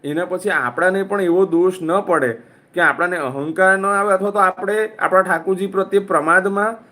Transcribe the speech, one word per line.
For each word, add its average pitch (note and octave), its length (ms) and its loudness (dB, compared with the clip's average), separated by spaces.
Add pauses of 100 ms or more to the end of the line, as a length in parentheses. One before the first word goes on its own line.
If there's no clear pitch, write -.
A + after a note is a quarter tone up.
એના D3+ 220 -4
પછી F3+ 300 -4
આપણાને D#3+ 480 0
પણ G3 180 -2
એવો F3+ 240 4
દોષ F#3 360 0
ન D#3+ 200 -2
પડે D3+ 300 0 (420)
કે F3 80 -2
આપણાને E3+ 360 2
અહંકાર D#3 600 0
ન F#3+ 80 -4
આવે G3+ 280 0
અથવા G3 180 0
તો G#3 80 -2
આપણે G3 400 0
આપણા F#3+ 440 0
ઠાકોરજી F#3 520 -2
પ્રત્યે G3 360 0
પ્રમાદમાં F#3 640 2 (180)